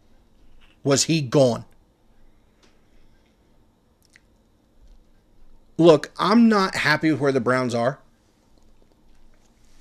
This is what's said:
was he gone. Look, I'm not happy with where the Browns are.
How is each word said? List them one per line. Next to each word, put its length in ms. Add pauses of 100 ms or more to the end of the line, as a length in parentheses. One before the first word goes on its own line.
(840)
was 200
he 140
gone. 460 (4000)
Look, 400
I'm 300
not 280
happy 360
with 80
where 140
the 80
Browns 340
are. 240 (1800)